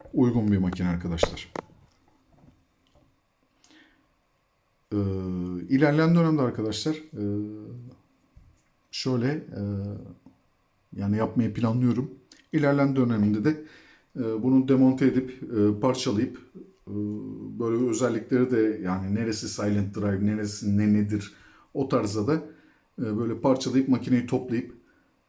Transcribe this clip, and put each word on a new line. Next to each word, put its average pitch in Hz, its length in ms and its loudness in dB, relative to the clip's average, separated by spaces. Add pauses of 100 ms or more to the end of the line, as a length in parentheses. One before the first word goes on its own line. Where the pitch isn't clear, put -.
(140)
uygun 120 380 2
bir 98 60 4
makine 90 300 0
arkadaşlar. 85 680 -2 (3500)
Ee, 104 60 -2 (720)
ilerleyen 151 460 4
dönemde 160 260 2
arkadaşlar, 117 540 -2
e, 120 280 -10 (1700)
şöyle, 127 360 -2
e, 147 340 -6 (1300)
yani 101 220 0
yapmayı 110 360 0
planlıyorum. 120 580 0 (420)
İlerleyen 143 420 4
döneminde 107 500 2
de, 156 180 0 (520)
e, 110 280 -2
bunu 131 240 4
demonte 131 380 4
edip, 127 380 0
e, 104 360 2
parçalayıp, 127 580 0 (500)
e, 101 60 -10 (680)
böyle 117 300 0
özellikleri 120 640 0
de 110 320 2
yani 95 320 -2
neresi 110 340 -4
silent 101 460 0
drive, 101 300 0
neresi 104 520 0
ne 104 160 4
nedir 104 400 0 (400)
o 135 160 -2
tarzda 107 380 0
da, 147 60 2 (680)
e, 110 180 -2
böyle 113 240 -4
parçalayıp 131 480 2
makineyi 123 360 2
toplayıp, - 520 -4 (520)